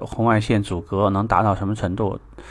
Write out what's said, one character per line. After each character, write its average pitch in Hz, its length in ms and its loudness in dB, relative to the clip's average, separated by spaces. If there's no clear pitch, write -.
红 - 220 -4
外 113 160 4
线 110 200 2
阻 95 200 -4
隔 101 280 0
能 98 160 0
达 95 160 4
到 104 140 2
什 95 140 -2
么 104 40 -2
程 95 220 -4
度， 101 240 -2